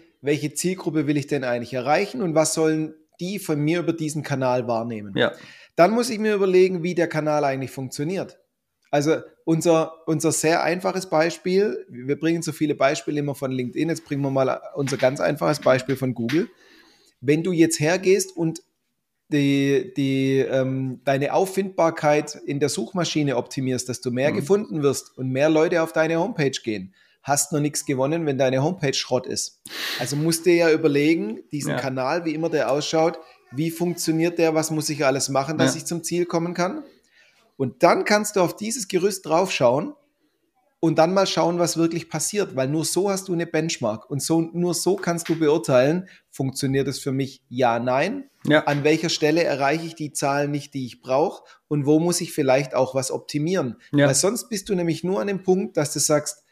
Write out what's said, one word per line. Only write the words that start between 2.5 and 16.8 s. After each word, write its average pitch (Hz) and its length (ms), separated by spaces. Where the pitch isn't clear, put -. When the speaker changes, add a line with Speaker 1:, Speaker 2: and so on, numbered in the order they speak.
Speaker 1:
sollen 156 400
die 185 200
von 156 180
mir 156 220
über 160 120
diesen 156 300
Kanal 127 460
wahrnehmen? 113 480
Speaker 2:
Ja. 123 160
Speaker 1:
Dann 175 160
muss 233 180
ich 220 120
mir 214 160
überlegen, 185 480
wie 175 100
der 165 140
Kanal 151 360
eigentlich 135 280
funktioniert. 143 680
Also 147 240
unser, 160 600
unser 156 240
sehr 160 320
einfaches 185 480
Beispiel, 180 800
wir 127 280
bringen 165 260
so 160 100
viele 143 240
Beispiele 147 420
immer 143 160
von 135 160
LinkedIn, 127 380
jetzt 160 160
bringen 139 180
wir 139 80
mal 131 300
unser 139 200
ganz 131 240
einfaches 147 380
Beispiel 131 380
von 127 180
Google. 139 340